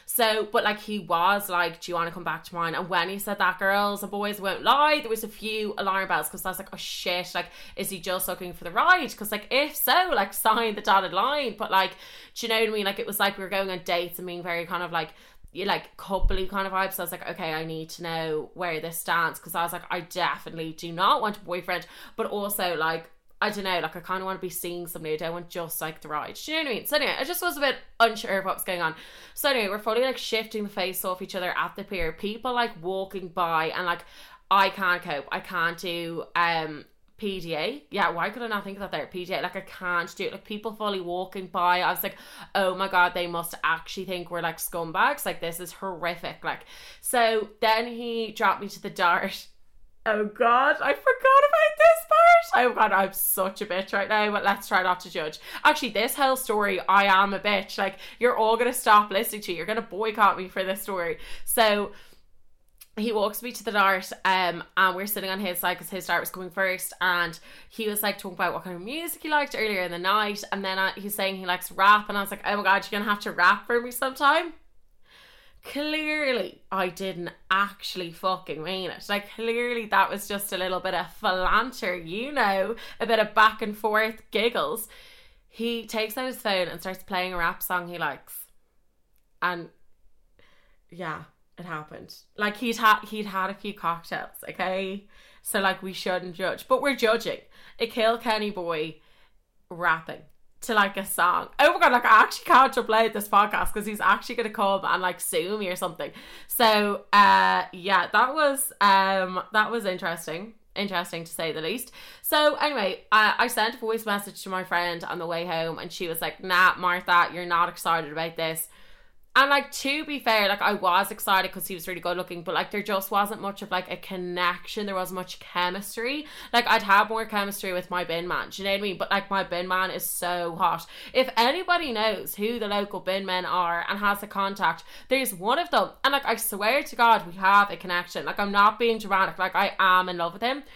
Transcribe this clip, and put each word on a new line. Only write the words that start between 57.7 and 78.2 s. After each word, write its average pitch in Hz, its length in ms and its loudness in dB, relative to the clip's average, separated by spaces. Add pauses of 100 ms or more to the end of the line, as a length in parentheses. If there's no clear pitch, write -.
Like, 196 220 -2 (180)
you're 247 180 4
all 220 200 4
gonna 240 180 0
stop 208 380 6
listening 214 300 -2
to 202 100 -8
it. 170 60 -4
You're 165 80 -6
gonna 220 160 -2
boycott 214 560 2
me 185 100 -8
for 190 160 -4
this 190 180 -4
story. 175 380 -4 (240)
So 208 480 2 (1040)
he 220 160 -2
walks 208 320 -2
me 247 80 -8
to 240 120 -12
the 214 100 -4
Dart, 190 380 4 (140)
um, 180 380 2 (140)
and 185 180 6
we're 190 100 -4
sitting 190 240 -4
on 190 100 -2
his 180 200 -4
side 180 180 0
'cause 175 120 -16
his 185 180 -8
Dart 170 140 2
was - 100 -6
coming 185 180 -10
first, 185 520 -2
and 175 360 2 (320)
he 220 180 -6
was, 202 140 -4
like, 196 160 -2
talking 185 180 -10
about 175 180 0
what 143 100 -6
kind 180 140 -10
of 170 40 -12
music 311 400 -8
he 320 80 -8
liked 294 260 0
earlier 208 280 0
in 175 80 -4
the 175 80 -6
night, 202 520 0
and 196 140 -4
then 190 140 -2
I, 190 140 2
he's 202 200 -8
saying 190 220 -2
he 185 100 -10
likes 180 260 -4
rap, 208 380 6
and 202 80 -2
I 202 40 0
was 196 100 -4
like, - 140 -10
"Oh 202 120 0
my 208 60 -4
God, 190 260 4
you're 208 100 -2
gonna 208 120 -2
have 208 100 0
to 202 100 -6
rap 190 360 4
for 240 120 2
me 247 120 -8
sometime." 294 640 2 (1080)
Clearly, 302 1120 -2
I 190 160 0
didn't 175 440 -6 (200)
actually 185 640 -2
fucking 180 500 -4